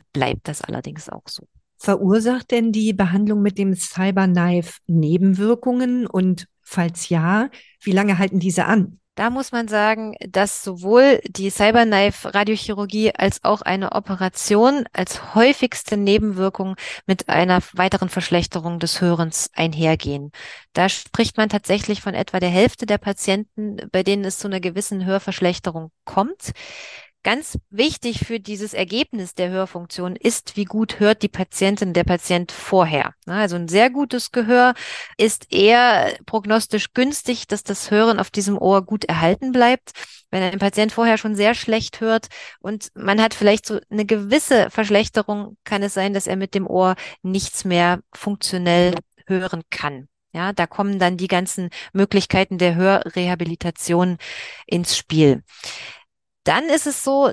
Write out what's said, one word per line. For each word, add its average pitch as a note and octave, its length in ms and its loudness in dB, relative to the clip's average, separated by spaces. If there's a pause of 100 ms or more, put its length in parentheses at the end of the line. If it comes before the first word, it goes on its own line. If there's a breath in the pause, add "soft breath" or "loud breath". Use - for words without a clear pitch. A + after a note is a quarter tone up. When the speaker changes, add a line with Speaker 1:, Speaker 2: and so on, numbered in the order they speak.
(140)
Speaker 1:
bleibt B2 340 -4
das D3+ 140 -10
allerdings D3 480 -10
auch - 180 -18
so. - 180 -18 (300)
Speaker 2:
Verursacht A3 760 0
denn A3+ 220 2
die A3 220 0
Behandlung G3+ 480 2
mit G3+ 160 0
dem G3 160 0
Cyberknife F3+ 1120 0
Nebenwirkungen G#3 1200 2
und F#3 400 0 (160)
falls - 480 -4
ja, F3+ 400 2 (320 loud breath)
wie G3 100 -2
lange G3 240 2
halten F#3+ 220 0
diese F3 260 0
an? G#3 320 2 (200)
Speaker 1:
Da G#3+ 120 0
muss C4 240 -6
man A#3 160 -4
sagen, G#3+ 460 0 (120)
dass G3 380 -2
sowohl G#3+ 640 6
die F#3+ 240 -6
Cyberknife-Radiochirurgie G#3 1600 2
als - 300 0
auch G#3 160 2
eine F#3+ 320 -4
Operation G#3 920 0 (100)
als - 400 -6
häufigste A#3+ 640 2
Nebenwirkung G3 800 0 (300 loud breath)
mit - 220 0
einer F3+ 320 4 (140)
weiteren F#3 340 0
Verschlechterung E3+ 680 -2
des E3 240 -4
Hörens E3+ 500 0
einhergehen. D#3+ 800 -2 (420 loud breath)
Da F3+ 160 2
spricht - 480 -4
man G#3+ 140 0
tatsächlich G#3 500 -2
von - 140 -6
etwa - 260 -4
der F3+ 100 0
Hälfte G#3+ 360 2
der G#3 120 0
Patienten, G3+ 800 -4 (160)
bei F#3+ 100 0
denen G3 220 0
es F#3+ 140 -6
zu G3+ 100 -8
einer F#3+ 120 -4
gewissen F#3 440 -6
Hörverschlechterung F3+ 840 -2 (160)
kommt. - 460 -4 (680 loud breath)
Ganz B3 360 -2 (100)
wichtig A#3 520 -2
für A3+ 200 -6
dieses G#3 320 -10
Ergebnis G3 640 -6
der F3+ 160 -4
Hörfunktion F#3 680 -8
ist, - 400 -4
wie G#3 80 -2
gut G#3+ 360 -4
hört G#3+ 200 4
die G#3 80 -2
Patientin, F#3+ 640 -2
der F3 120 2
Patient F3 460 -2
vorher. D#3+ 640 0 (140)
Na, F#3+ 160 -4
also F3 140 -2
ein E3+ 120 -6
sehr G#3+ 220 4
gutes B3+ 420 -4
Gehör B3 400 4 (460 loud breath)
ist - 340 0
eher A3 600 4 (100)
prognostisch G#3+ 720 -2
günstig, B3+ 520 -2
dass G#3 160 -6
das - 280 -6
Hören G#3+ 280 4
auf - 120 -2
diesem G3+ 260 -2
Ohr F#3+ 300 2
gut G#3+ 180 -6
erhalten F3 480 0
bleibt. B3 400 2 (380 loud breath)
Wenn F#3+ 120 -2
ein F#3 160 -2
Patient G#3 340 0
vorher A3+ 260 2
schon G#3+ 160 -4
sehr G#3 200 4
schlecht - 460 -4
hört A3 280 0 (300 loud breath)
und G#3 360 -10
man G3+ 260 0
hat A3 140 4
vielleicht G#3 320 2
so G#3+ 140 -6 (100)
eine G#3 160 -2
gewisse G#3+ 640 2
Verschlechterung, G#3 920 -2
kann G3+ 180 -2
es G3+ 100 -4
sein, G3 220 -2
dass G3 120 -4
er F#3+ 100 -2
mit F#3+ 180 -4
dem F#3+ 120 -2
Ohr F#3 300 2 (240 loud breath)
nichts F#3+ 460 -4
mehr F3 340 2 (140)
funktionell F3 800 0 (320)
hören F#3 420 -2
kann. C#3+ 400 -8 (240)
Ja, F#3 220 -6
da E3+ 120 0
kommen G3+ 320 -4
dann F3+ 200 0
die F#3 80 -4
ganzen F3+ 440 -2 (220 loud breath)
Möglichkeiten F#3+ 640 0
der F3 200 2
Hörrehabilitation F3 1400 0 (480 loud breath)
ins F3 320 -2
Spiel. D3+ 460 4 (1000 loud breath)
Dann G3 200 2
ist D#4 220 0
es - 180 -6
so, C#4 280 2